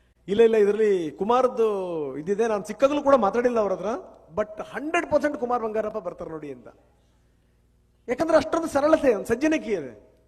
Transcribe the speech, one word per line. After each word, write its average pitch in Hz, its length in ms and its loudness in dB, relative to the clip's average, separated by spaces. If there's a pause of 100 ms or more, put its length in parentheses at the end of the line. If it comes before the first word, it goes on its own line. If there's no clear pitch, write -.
(280)
"ಇಲ್ಲ, 202 140 2
ಇಲ್ಲ, 226 140 6
ಇದರಲ್ಲಿ 202 560 2
ಕುಮಾರದ್ದು 202 1080 0
ಇದಿದೆ, 196 300 -2
ನಾನು 208 160 -2
ಸಿಕ್ಕಾಗಲೂ 277 400 0
ಕೂಡ 277 120 6
ಮಾತಾಡಿಲ್ಲ 233 440 2
ಅವ್ರ 196 140 0
ಹತ್ರ, 175 120 -6 (500)
but 214 280 -6
ಹಂಡ್ರೆಡ್ 320 480 -4
ಪರ್ಸೆಂಟ್ 294 260 0
ಕುಮಾರ್ 240 260 -4
ಬಂಗಾರಪ್ಪ 214 340 -4
ಬರ್ತಾರೆ 170 340 -10
ನೋಡಿ" 147 200 -12
ಅಂತ. 120 160 -18 (1400)
ಯಾಕಂದ್ರೆ 320 300 0
ಅಷ್ಟೊಂದು 320 300 -2
ಸರಳತೆ, 277 480 2
ಒಂದು 190 120 -8
ಸಜ್ಜನಿಕೆ 240 440 -2
ಇದೆ. 131 400 -8 (160)